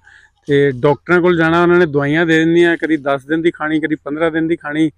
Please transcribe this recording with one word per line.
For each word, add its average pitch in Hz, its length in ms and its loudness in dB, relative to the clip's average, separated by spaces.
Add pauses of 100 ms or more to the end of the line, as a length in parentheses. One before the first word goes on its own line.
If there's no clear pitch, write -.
(460)
ਤੇ 143 240 2
ਡਾਕਟਰਾਂ 143 500 0
ਕੋਲ 180 160 2
ਜਾਣਾ, 165 260 2
ਉਹਨਾਂ 175 160 4
ਨੇ 180 80 4
ਦਵਾਈਆਂ 147 400 -2
ਦੇ 160 120 2
ਦਿੰਦੀਆਂ, 165 380 2
ਕਦੀ 160 200 -2
ਦਸ 139 300 -4
ਦਿਨ 160 160 -2
ਦੀ 170 80 0
ਖਾਣੀ, 156 300 -4
ਕਦੀ 151 140 -4
ਪੰਦਰਾਂ 156 360 -4
ਦਿਨ 160 180 -2
ਦੀ 170 80 -2
ਖਾਣੀ। 151 420 -4